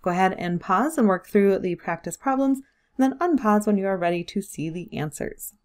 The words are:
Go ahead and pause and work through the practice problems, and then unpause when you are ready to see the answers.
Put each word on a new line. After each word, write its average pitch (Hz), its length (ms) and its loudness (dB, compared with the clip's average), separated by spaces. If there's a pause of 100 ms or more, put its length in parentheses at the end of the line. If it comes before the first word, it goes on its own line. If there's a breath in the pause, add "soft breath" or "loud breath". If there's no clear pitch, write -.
Go 185 80 -2
ahead 185 280 2
and 175 220 -4
pause 233 360 0
and 226 120 4
work 185 180 0
through 196 320 4
the 180 160 -4
practice 170 420 -8
problems, 269 440 0 (360 soft breath)
and 262 160 2
then 269 60 -12
unpause 214 480 2
when 208 100 2
you 196 100 -2
are 196 100 0
ready 175 280 0
to - 180 -6
see 160 280 -8
the 170 260 -10
answers. - 580 -8 (100)